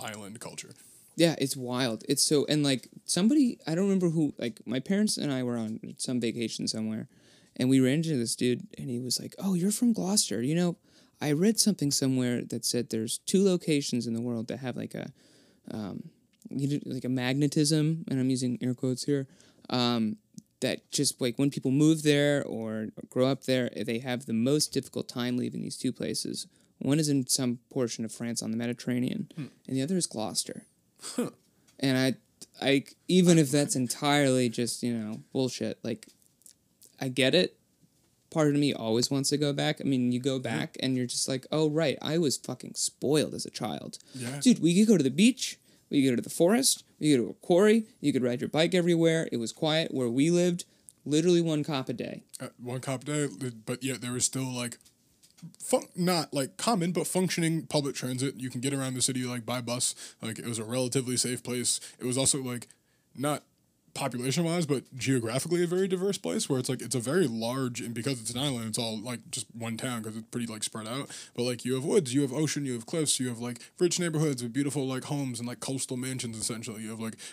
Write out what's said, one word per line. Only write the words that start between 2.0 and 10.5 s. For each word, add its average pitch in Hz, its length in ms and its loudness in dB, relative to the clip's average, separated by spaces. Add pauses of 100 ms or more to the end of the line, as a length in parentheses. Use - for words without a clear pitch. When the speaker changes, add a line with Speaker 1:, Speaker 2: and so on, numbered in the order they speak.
Speaker 2:
It's 143 160 2
so, 143 240 4
and, 151 160 2
like, 139 260 0 (160)
somebody, 240 600 4
I 160 100 -2
don't 190 100 2
remember 190 260 2
who, 156 260 0
like, 117 300 -6
my 120 120 -2
parents 208 380 0
and 147 140 -2
I 131 120 -2
were 120 140 -2
on 113 400 -6
some 123 240 -2
vacation 113 460 -2
somewhere, 110 400 -4 (480)
and 127 140 2
we 135 100 8
ran 131 160 6
into 160 220 0
this 117 180 -2
dude, 123 320 0 (100)
and 143 120 -8
he 120 100 -4
was 123 200 -4
like, - 200 -10
"Oh, 190 160 0
you're 180 160 2
from 240 220 4
Gloucester. 185 500 0
You 143 120 0